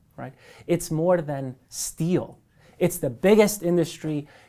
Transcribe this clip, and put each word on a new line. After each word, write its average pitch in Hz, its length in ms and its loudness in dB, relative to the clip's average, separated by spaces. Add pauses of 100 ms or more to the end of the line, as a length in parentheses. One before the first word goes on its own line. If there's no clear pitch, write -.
(160)
right? 131 160 -12 (340)
It's - 240 -2
more 170 300 2
than 135 360 -6 (120)
steel. - 680 -4 (400)
It's 170 180 0
the 139 140 -4
biggest 202 520 4
industry 160 640 -2 (220)